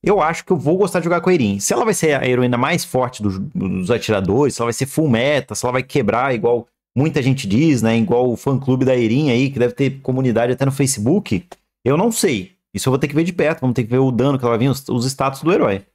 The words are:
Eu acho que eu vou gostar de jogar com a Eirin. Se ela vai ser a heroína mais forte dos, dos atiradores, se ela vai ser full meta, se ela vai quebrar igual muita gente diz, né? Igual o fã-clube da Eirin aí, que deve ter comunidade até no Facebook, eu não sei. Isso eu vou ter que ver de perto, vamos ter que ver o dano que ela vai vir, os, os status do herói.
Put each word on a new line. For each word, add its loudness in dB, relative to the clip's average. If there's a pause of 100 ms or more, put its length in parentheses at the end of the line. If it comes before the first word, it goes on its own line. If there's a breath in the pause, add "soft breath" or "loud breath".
Eu 2
acho -2
que -2
eu 2
vou 0
gostar 0
de -8
jogar 0
com 0
a 4
Eirin. 2
Se -4
ela 0
vai 0
ser 0
a -2
heroína 2
mais 0
forte -4
dos, -2
dos -4
atiradores, 0
se -6
ela -2
vai -2
ser -4
full 0
meta, 0
se -6
ela -2
vai 0
quebrar 0
igual 0 (280)
muita 0
gente 0
diz, 2
né? 2
Igual 2
o -2
fã-clube 0
da 2
Eirin 2
aí, 0
que -8
deve 0
ter -2
comunidade 0
até -2
no 2
Facebook, -2 (400)
eu 2
não 0
sei. -2 (180)
Isso -2
eu 2
vou 0
ter -2
que -4
ver 2
de -2
perto, -2
vamos 0
ter 0
que -6
ver 2
o 2
dano 0
que -4
ela 2
vai -2
vir, 2
os, -4
os -2
status -4
do 2
herói. 0 (100)